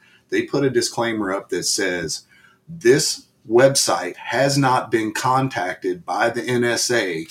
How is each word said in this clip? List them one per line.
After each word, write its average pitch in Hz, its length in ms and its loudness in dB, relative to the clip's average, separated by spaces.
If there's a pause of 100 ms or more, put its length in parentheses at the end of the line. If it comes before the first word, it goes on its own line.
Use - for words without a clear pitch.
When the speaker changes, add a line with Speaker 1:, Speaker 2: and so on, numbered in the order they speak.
(280)
Speaker 1:
they 120 140 0
put 139 220 -2
a 131 60 2
disclaimer 113 600 -2
up 95 180 -6
that 87 140 -4
says, 90 580 -4 (460)
"This 156 580 2 (220)
website 110 680 4
has 139 420 0
not 127 320 2
been 110 220 0
contacted 95 920 -2
by 104 260 0
the 117 120 -6
N 120 220 0
S 117 260 0
A 98 280 0
Speaker 2:
<laughs> - 20 -6
Speaker 1:
in 82 100 -12